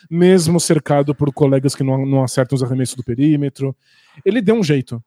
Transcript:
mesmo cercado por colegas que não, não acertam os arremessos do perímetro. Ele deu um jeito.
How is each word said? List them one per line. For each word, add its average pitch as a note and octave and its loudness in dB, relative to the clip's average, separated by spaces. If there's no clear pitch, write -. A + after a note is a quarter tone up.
mesmo F3 4
cercado D3 0
por D3 -2
colegas C#3 2
que - -6
não, C3+ -2
não C3+ 0
acertam C3 -2
os B2+ -4
arremessos B2+ -4
do B2+ -12
perímetro. C#3 -2
Ele G#3 0
deu G#3+ 2
um A#3 0
jeito. C3+ -2